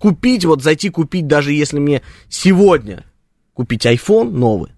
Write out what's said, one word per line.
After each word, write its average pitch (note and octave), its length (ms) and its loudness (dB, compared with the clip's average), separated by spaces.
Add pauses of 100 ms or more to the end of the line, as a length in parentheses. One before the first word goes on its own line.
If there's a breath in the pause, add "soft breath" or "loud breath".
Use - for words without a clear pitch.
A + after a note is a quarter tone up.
купить, G#3 440 0
вот D3+ 200 2
зайти D#3 260 0
купить, D#3+ 380 -4
даже C#3+ 240 0
если D3 260 -2
мне C#3+ 240 -2 (260 soft breath)
сегодня F3 760 0 (500)
купить A#2+ 320 -4
iPhone G#3+ 460 2
новый, B2 460 0